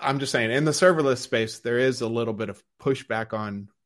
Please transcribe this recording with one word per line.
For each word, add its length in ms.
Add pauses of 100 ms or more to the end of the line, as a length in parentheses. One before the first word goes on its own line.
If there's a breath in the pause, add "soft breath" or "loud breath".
I'm 180
just 140
saying, 180
in 140
the 60
serverless 480
space, 420
there 180
is 220
a 80
little 260
bit 140
of 140 (180)
pushback 520
on 360 (180)